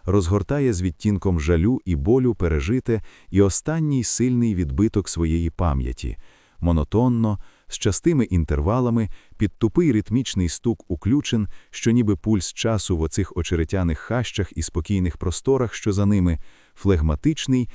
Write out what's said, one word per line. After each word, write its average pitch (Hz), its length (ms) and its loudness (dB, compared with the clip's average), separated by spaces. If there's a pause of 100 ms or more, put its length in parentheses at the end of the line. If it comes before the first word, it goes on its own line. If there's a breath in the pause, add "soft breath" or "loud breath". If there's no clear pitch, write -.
розгортає 101 720 0
з 87 80 -4
відтінком 92 580 0
жалю 85 460 2
і 87 100 0
болю 117 400 2
пережите 95 640 -2 (280 loud breath)
і 95 120 4
останній 147 640 0
сильний 120 520 0
відбиток 87 540 0
своєї 82 400 0
пам'яті. 65 680 -2 (420 soft breath)
Монотонно, 104 800 2 (280 soft breath)
з - 100 -10
частими 131 460 2
інтервалами, 101 840 0 (280 soft breath)
під 104 200 0
тупий 156 340 2
ритмічний 104 580 0
стук - 420 -4
уключен, 110 560 -2 (220 soft breath)
що - 220 -2
ніби 110 240 2
пульс 104 380 -2
часу 107 440 -2
в 78 40 -4
оцих 87 360 -2
очеретяних 82 640 -2
хащах - 580 -4
і 82 40 -4
спокійних 92 560 -2
просторах, 127 560 -2
що 104 200 -4
за 101 120 0
ними, 92 340 2 (360 soft breath)
флегматичний 98 1000 0